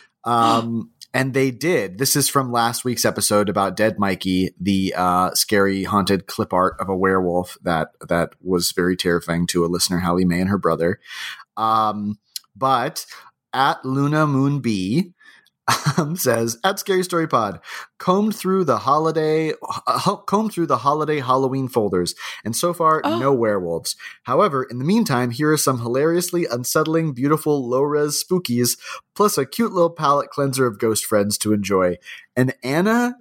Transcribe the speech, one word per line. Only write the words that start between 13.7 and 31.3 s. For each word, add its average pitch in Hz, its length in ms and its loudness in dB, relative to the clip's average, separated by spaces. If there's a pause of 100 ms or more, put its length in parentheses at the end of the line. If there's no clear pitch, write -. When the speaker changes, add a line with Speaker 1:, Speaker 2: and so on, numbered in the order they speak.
Speaker 1:
Luna 143 420 2
Moon 139 340 2
B, 113 520 -2 (840)
um, 160 200 -2
says, 117 480 0
"At 196 160 0
Scary 185 240 0
Story 165 240 -2
Pod, 104 320 -2 (380)
combed 202 360 0
through 190 300 0
the 123 140 2
holiday, 156 720 0 (340)
uh, 131 120 0
ho-, 190 180 0
combed 214 360 -2
through 170 140 -2
the 135 120 2
holiday 151 420 0
Halloween 131 480 0
folders, 92 460 0 (300)
and 117 120 -4
so 175 180 0
far, 156 300 2
Speaker 2:
Oh. - 140 0
Speaker 1:
no 135 140 2
werewolves. 98 600 0 (300)
However, 139 400 2
in 120 140 -10
the 127 60 -4
meantime, 143 460 2
here 151 220 2
are 151 40 4
some 135 220 0
hilariously 160 680 0
unsettling, 156 680 0
beautiful, 143 560 0
low-res 147 540 0
spookies, 123 540 0 (380)
plus 202 240 0
a 135 80 0
cute - 260 -2
little 175 180 4
palette 143 400 0
cleanser 135 360 0
of 104 140 -4
ghost 110 260 0
friends 104 320 2